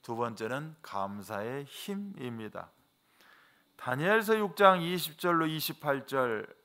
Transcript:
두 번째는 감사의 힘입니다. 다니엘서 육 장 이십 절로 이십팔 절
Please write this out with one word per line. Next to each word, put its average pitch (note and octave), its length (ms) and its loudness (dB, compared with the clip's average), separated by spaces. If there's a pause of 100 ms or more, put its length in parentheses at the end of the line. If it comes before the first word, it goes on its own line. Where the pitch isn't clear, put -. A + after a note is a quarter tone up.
두 A#2 140 -6
번째는 A#2+ 640 -4
감사의 G#2 840 -6
힘입니다. B2+ 1040 -10 (1040)
다니엘서 G3+ 640 2
육 G3+ 160 0
장 F#3+ 260 8
이십 E3 380 -2
절로 E3+ 260 4
이십팔 D3+ 640 -2
절 A#2+ 400 0 (180)